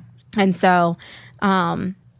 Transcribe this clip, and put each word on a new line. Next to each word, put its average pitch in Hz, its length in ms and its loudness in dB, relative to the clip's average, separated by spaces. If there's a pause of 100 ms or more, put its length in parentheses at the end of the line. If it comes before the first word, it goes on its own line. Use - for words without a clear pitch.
(360)
And 190 200 2
so, 175 400 2 (440)
um, 185 540 -2 (240)